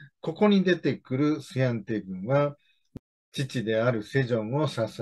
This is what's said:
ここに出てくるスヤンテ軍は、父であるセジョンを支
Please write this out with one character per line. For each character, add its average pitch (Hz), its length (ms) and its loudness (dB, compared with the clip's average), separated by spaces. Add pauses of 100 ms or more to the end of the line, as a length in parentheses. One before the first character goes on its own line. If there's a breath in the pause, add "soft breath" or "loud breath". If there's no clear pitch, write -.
(220 loud breath)
こ 160 120 -4
こ 208 140 4
に 196 160 6
出 175 140 4
て 139 180 0
く - 220 -4
る 147 240 0
ス - 180 -6
ヤ 127 140 2
ン 104 100 -6
テ 107 180 -4
軍 92 240 -10
は、 143 300 2 (760)
父 131 320 -6
で 110 180 0
あ 123 100 2
る 110 120 -4
セ 135 200 0
ジ 120 120 -2
ョ 110 60 0
ン 110 140 -6
を 151 120 0
支 120 140 -6 (200)